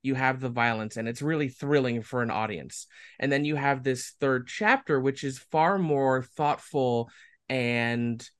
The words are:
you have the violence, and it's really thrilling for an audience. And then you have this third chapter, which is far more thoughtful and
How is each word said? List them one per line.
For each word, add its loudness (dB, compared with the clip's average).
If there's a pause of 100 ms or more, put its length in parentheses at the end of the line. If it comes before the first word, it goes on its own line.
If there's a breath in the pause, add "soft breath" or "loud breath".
you 0
have 2
the -4
violence, 0
and -6
it's -8
really -2
thrilling 0
for -2
an 0
audience. -4 (340 loud breath)
And 0
then 2
you 0
have 0
this -2
third 0
chapter, 2
which -2
is -6
far 2
more 2
thoughtful 0 (400 loud breath)
and 0 (160)